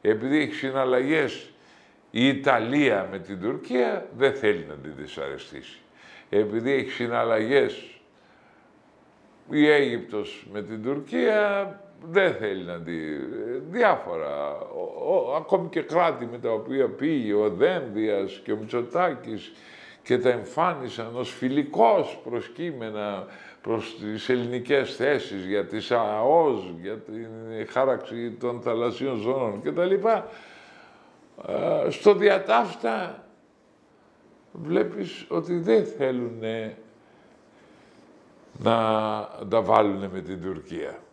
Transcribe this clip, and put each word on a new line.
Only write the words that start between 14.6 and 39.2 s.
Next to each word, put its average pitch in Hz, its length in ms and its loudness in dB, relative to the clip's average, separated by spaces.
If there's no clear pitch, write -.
ο, 135 220 0
ακόμη 170 340 0
και 160 120 -2
κράτη 151 440 0
με 117 120 -10
τα 120 140 -2
οποία 127 360 0
πήγε 135 460 -2
ο 107 160 4
Δένδιας 107 960 0
και - 80 -6
ο 107 40 2
Μητσοτάκης 120 960 -4
και 123 140 4
τα 123 120 4
εμφάνισαν 120 840 -2
ως 123 160 -6
φιλικός 147 920 2
προσκύμενα 110 1000 -6
προς 110 380 -4
τις 107 300 -6
ελληνικές 123 680 0
θέσεις 117 500 0
για 98 200 0
τις 101 260 -6
αος, 113 880 2
για 98 160 -8
την 113 300 -12
χάραξη 117 600 -2
των 120 300 -6
θαλασσίων 120 560 -2
ζώνων 113 440 -2
κτλ. 170 300 0
Ε, - 420 0
στο - 240 6
διατάφτα 202 1120 2
βλέπεις 185 800 -4
ότι 170 280 -2
δεν 185 280 4
θέλουνε 113 920 -4
να 113 160 4